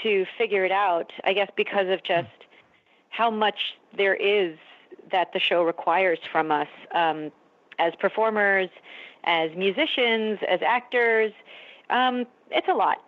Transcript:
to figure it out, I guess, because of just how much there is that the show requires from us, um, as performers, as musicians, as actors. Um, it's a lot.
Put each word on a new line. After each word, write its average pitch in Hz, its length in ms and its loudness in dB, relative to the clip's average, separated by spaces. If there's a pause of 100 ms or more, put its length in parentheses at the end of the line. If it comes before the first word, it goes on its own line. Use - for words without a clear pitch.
to 196 220 2 (120)
figure 202 280 0
it 185 60 2
out, 190 400 0 (120)
I 196 100 2
guess, 196 220 0
because 202 340 0
of 185 140 -2
just 170 260 -2 (800)
how 226 220 0
much 214 440 -2 (220)
there 196 180 2
is 196 400 0 (560)
that 175 220 0
the 185 60 0
show 175 240 2
requires 170 560 0 (120)
from 160 200 0
us, 147 160 0 (260)
um, 156 380 0 (480)
as 170 200 2
performers, 202 680 0 (540)
as 165 320 0
musicians, 220 840 0 (100)
as 180 140 0
actors. 233 680 0 (580)
Um, 247 360 0 (260)
it's - 160 0
a 381 60 4
lot. 185 240 2 (100)